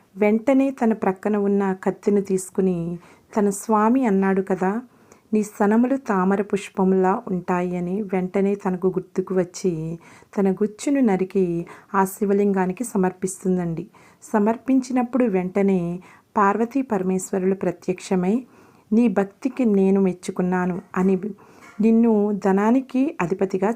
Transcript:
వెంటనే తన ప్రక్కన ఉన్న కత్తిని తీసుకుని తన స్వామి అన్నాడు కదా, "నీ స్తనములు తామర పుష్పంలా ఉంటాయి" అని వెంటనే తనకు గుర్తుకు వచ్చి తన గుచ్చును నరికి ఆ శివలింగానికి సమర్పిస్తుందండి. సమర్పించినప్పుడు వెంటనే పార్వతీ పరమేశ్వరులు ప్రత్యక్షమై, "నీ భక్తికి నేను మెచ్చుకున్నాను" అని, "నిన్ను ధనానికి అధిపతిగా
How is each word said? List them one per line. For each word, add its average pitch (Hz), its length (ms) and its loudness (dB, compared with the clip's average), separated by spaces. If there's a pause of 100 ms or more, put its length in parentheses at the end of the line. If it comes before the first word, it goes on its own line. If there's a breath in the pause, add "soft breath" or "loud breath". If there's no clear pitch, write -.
(180 loud breath)
వెంటనే 226 520 2
తన 233 240 0
ప్రక్కన 208 440 -2
ఉన్న 202 360 0
కత్తిని 196 480 0
తీసుకుని 185 800 -2 (380 loud breath)
తన 202 120 4
స్వామి 220 560 2
అన్నాడు 190 360 2
కదా, 190 400 -2 (520 soft breath)
"నీ 214 100 2
స్తనములు 226 540 2
తామర 196 440 0
పుష్పంలా 190 840 0
ఉంటాయి" 180 500 -4
అని 180 240 -4
వెంటనే 196 540 0
తనకు 185 320 -2
గుర్తుకు 185 480 -4
వచ్చి 170 640 -4 (380 loud breath)
తన 190 140 2
గుచ్చును 208 480 -2
నరికి 185 640 0 (300 loud breath)
ఆ 190 100 2
శివలింగానికి 196 800 0
సమర్పిస్తుందండి. 185 1040 -2 (460 soft breath)
సమర్పించినప్పుడు 247 920 0
వెంటనే 185 720 0 (380 loud breath)
పార్వతీ 214 440 0
పరమేశ్వరులు 190 760 -2
ప్రత్యక్షమై, 185 880 -2 (500 soft breath)
"నీ 240 140 4
భక్తికి 202 580 -2
నేను 196 360 4
మెచ్చుకున్నాను" 180 800 -2 (160)
అని, 190 220 2 (600 loud breath)
"నిన్ను 220 640 4
ధనానికి 254 760 2
అధిపతిగా 190 540 -2